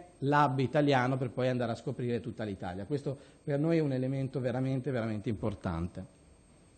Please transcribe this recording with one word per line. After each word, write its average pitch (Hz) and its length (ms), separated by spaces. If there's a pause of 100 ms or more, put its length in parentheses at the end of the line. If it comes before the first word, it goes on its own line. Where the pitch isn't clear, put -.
(200)
l'hub 139 400
italiano 135 580
per 131 100
poi 123 200
andare 120 240
a - 20
scoprire 120 460
tutta 110 240
l'Italia. 98 420
Questo 139 280 (300)
per 143 140
noi 160 180
è 160 40
un 143 120
elemento 131 480
veramente, 131 500
veramente 113 380
importante. 92 760 (760)